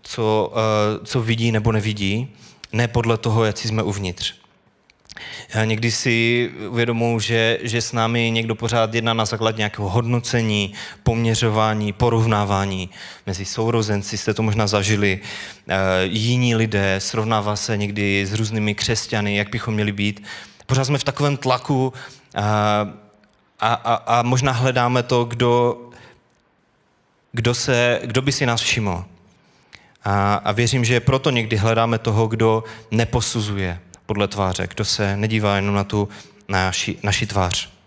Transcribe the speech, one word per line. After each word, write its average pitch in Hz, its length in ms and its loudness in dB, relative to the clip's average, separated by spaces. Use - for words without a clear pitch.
co, 110 520 0
eh, 107 520 0
co 123 160 -2
vidí 113 300 0
nebo 110 200 2
nevidí, 107 560 -2
ne 117 160 0
podle 113 300 2
toho, 113 260 2
jací 107 240 -2
jsme 110 140 -2
uvnitř. 98 520 -4
Já 110 100 2
někdy 110 260 0
si 117 600 2
uvědomuji, 117 520 0
že, 113 420 2
že 113 200 -2
s - 100 -4
námi 117 380 0
někdo 113 240 0
pořád 113 400 0
jedná 117 200 0
na 113 100 0
základě 110 340 -2
nějakého 104 300 -2
hodnocení, 113 840 0
poměřování, 110 880 2
porovnávání 101 1000 2
mezi 95 180 -6
sourozenci, 110 720 -2
jste - 160 -2
to 113 80 -2
možná 107 240 2
zažili, 101 540 2
eh, 92 60 0
jiní 117 500 2
lidé, 101 440 2
srovnává 107 580 -2
se 110 200 -4
někdy 101 500 0
s 98 60 -4
různými 107 420 -2
křesťany, 104 640 -2
jak 101 140 -2
bychom 110 240 -4
měli 104 180 0
být. 104 300 -2
Pořád 131 180 2
jsme 139 140 0
v - 60 -4
takovém 143 320 0
tlaku, 131 560 0
eh, 101 60 -2
a, 117 140 2
a, 117 200 0
a 117 280 2
možná 127 300 2
hledáme 123 500 2
to, 123 220 2
kdo, 120 560 2
kdo 120 220 0
se, 120 500 2
kdo 127 180 0
by 139 100 0
si 135 140 0
nás 117 140 0
všiml. 92 440 -2
A, 101 300 2
a - 180 0
věřím, 120 320 2
že 120 160 4
proto 131 300 2
někdy 113 260 0
hledáme 113 420 2
toho, 113 280 2
kdo 110 380 2
neposuzuje 104 880 -2
podle 101 220 -2
tváře, 95 460 -2
kdo 107 100 -4
se 98 320 -2
nedívá 104 400 0
jenom 101 180 0
na 101 100 0
tu 101 240 -2
naši, 95 540 -2
naši 104 240 0
tvář. 95 440 -2